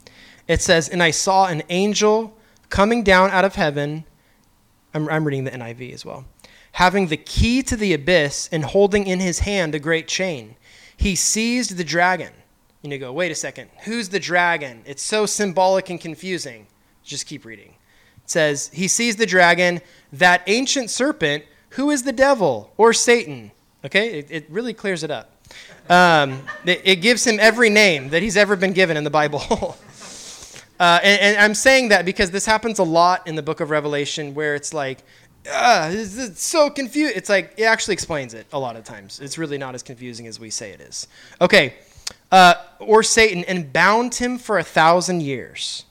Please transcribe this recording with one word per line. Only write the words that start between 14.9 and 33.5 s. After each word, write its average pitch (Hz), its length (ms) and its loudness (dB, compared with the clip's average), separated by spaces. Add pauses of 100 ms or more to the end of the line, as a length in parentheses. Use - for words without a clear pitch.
so 214 240 -2
symbolic 190 640 0
and 170 100 -10
confusing." 147 640 -12 (380)
Just - 220 -12
keep 147 180 -16
reading. 101 300 -20 (500)
It - 60 -14
says, 151 420 -2
"He 175 160 -4
seized 233 300 -2
the 226 80 2
dragon, 175 560 2 (300)
that 175 340 4
ancient 240 420 -2
serpent, 165 560 -2 (260)
who 277 200 -2
is 269 140 -2
the 277 80 -2
devil 220 640 0
or 220 160 6
Satan." 147 580 0 (320)
Okay, 190 360 -2
it, 143 100 -18
it 156 180 -10
really 220 240 -8
clears 190 320 -6
it 151 60 -8
up. 117 220 -10 (560)
Um, 156 540 4 (220)
it, 175 200 -2
it 190 120 4
gives 208 280 2
him 220 140 2
every 220 320 4
name 180 380 2
that 160 120 0
he's 202 160 -2
ever 208 200 4
been 190 160 0
given 170 240 2
in 151 80 -2
the 147 60 -4
Bible. 151 720 -2
<laughs> - 40 -20 (920)
Uh, 175 240 4
and, 202 200 4
and 202 160 2
I'm 208 160 4
saying 262 340 4
that 190 160 4
because 190 260 -2
this 190 140 -6
happens 220 340 -2
a 196 40 2
lot 170 440 2
in 160 80 -8
the 156 80 -6
book 151 180 -6